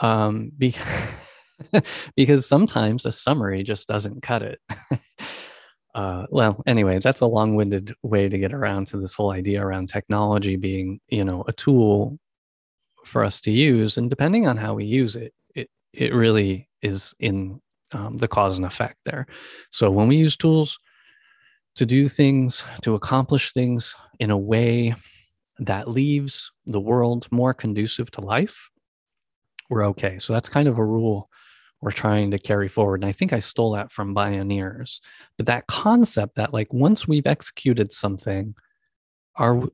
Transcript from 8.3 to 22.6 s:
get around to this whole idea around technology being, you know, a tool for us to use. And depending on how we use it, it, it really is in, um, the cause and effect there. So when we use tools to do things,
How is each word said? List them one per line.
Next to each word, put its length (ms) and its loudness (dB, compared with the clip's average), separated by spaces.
get 160 -2
around 340 -4
to 120 -10
this 160 -8
whole 180 -2
idea 320 -2
around 240 -4
technology 680 0
being, 520 -6
you 160 -2
know, 240 -4
a 60 -2
tool 640 4
for 180 -2
us 160 -4
to 100 -2
use. 460 4
And 140 -2
depending 360 0
on 120 0
how 160 -4
we 100 -6
use 320 0
it, 160 -12
it, 160 -12
it 180 -2
really 560 2
is 360 -4
in, 440 -4
um, 260 -10
the 100 -2
cause 300 0
and 80 -2
effect 400 -8
there. 200 -8
So 180 2
when 160 4
we 100 6
use 200 4
tools 420 2
to 100 2
do 220 4
things, 540 2